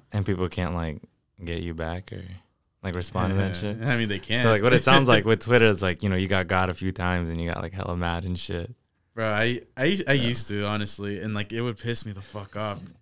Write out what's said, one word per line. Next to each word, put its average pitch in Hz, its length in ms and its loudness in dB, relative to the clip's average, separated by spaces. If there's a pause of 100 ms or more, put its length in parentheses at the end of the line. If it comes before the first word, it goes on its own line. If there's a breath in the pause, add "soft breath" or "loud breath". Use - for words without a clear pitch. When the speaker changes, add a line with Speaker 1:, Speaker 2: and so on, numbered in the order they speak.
(120)
Speaker 1:
And 101 120 0
people 92 240 0
can't, 85 260 -2
like, 82 280 -4 (420)
get 85 180 -4
you 85 120 -6
back 82 380 -6
or, 95 120 -12 (580)
like, 92 120 -6
respond 90 360 -2
to 95 60 0
that 95 200 0
Speaker 2:
<laughs> - 0 -
Speaker 1:
shit? 104 260 -6
Speaker 2:
I 120 160 0
mean, 113 100 0
they 101 100 -2
can't. 117 240 0
Speaker 1:
So, 117 80 6
like, 107 120 4
what 123 100 6
it 123 100 6
sounds 135 260 6
like 110 160 6
Speaker 2:
<laughs> - 20 0
Speaker 1:
with 113 140 4
Twitter 117 260 6
is, 98 160 4
like, 90 200 0
you 104 60 2
know, 95 80 2
you 95 100 2
got 92 220 2
got 92 220 2
a 90 40 -4
few 95 160 -4
times 90 380 -2
and 82 120 -4
you 85 120 -4
got, - 100 -6
like, 87 120 -8
hella 92 220 -4
mad 87 280 -2
and 90 140 -4
shit. 87 320 -6 (440)
Speaker 2:
Bro, 110 180 -2
I, 113 300 0 (160)
I, 165 280 2
I 139 60 2
Speaker 3:
Yeah. - 0 -
Speaker 2:
used 120 360 0
to, 104 180 -4
honestly, 101 540 -4
and, 107 120 -6
like, 104 180 -4
it 113 120 -4
would 120 160 -4
piss 117 260 -6
me 107 80 -10
the 98 80 -12
fuck 98 340 -14
off. 104 240 -6 (240)